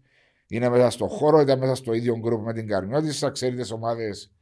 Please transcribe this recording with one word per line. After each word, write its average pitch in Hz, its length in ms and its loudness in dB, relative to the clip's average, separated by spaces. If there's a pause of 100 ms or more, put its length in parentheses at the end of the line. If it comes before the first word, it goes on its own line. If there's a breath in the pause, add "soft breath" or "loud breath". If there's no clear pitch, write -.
(480)
είναι 120 200 0
μέσα 123 220 6
στο 107 160 -4
χώρο, 151 340 4
ήταν 135 180 4
μέσα 131 160 0
στο 123 180 -6
ίδιο 117 260 0
γκρουπ 113 260 -2
με 113 80 -6
την 110 160 -8
Καρμιώτισσα, 135 600 -2
ξέρει 127 260 -4
τις 117 140 -8
ομάδες 113 720 -6